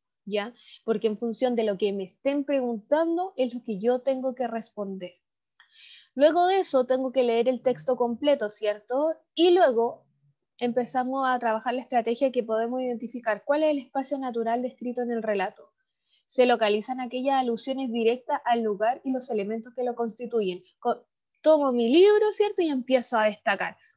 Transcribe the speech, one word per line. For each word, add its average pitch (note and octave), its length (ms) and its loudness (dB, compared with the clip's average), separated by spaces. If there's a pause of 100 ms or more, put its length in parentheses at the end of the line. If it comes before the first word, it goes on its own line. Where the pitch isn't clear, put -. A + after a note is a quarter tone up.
(240)
¿Ya? G#3 300 -4 (300)
Porque A3 240 0
en G#3+ 100 -4
función A#3+ 380 -2
de A3+ 80 0
lo G3+ 160 -2
que G3+ 140 0
me G3 100 -6
estén C#4 400 -4
preguntando D4 920 -2
es B3 180 -2
lo A#3+ 80 -12
que G#3 160 -6
yo B3 220 0
tengo C4 340 -4
que B3 120 -4
responder. G3 640 -10 (1000)
Luego D#4+ 320 4
de F#4+ 140 4
eso C4 260 2
tengo C4 260 0
que B3+ 120 2
leer A#3 260 2
el B3 140 -2
texto B3+ 320 -2
completo, A#3+ 560 0
¿cierto? B3 640 -2 (180)
Y E4+ 160 4
luego B3+ 560 2 (520)
empezamos B3+ 680 -2
a B3+ 100 0
trabajar A#3 360 -2
la B3+ 80 -4
estrategia A#3+ 500 0
que B3 120 0
podemos A#3 380 -2
identificar A#3+ 640 -4
cuál D4 200 0
es D#4 80 4
el C#4+ 80 0
espacio C4+ 380 -6
natural A#3 440 -4
descrito B3 400 -6
en A#3+ 100 -4
el A#3 100 -4
relato. G#3 520 -4 (500)
Se - 220 2
localizan A#3 560 0
aquellas B3+ 400 0
alusiones B3+ 500 -4
directas A#3+ 540 0
al A#3 160 2
lugar G#3+ 420 -2
y C4+ 80 -4
los B3+ 180 -6
elementos A3 460 -4
que B3+ 80 -6
lo A#3+ 120 -4
constituyen. A3 680 -4 (160)
Co-, - 260 -4 (360)
tomo C#4+ 320 4
mi A#3 160 2
libro, G#4 420 6
¿cierto? G#4 300 0
Y E4 80 2
empiezo B3+ 480 0
a G#3+ 80 4
destacar. G3 500 -2 (220)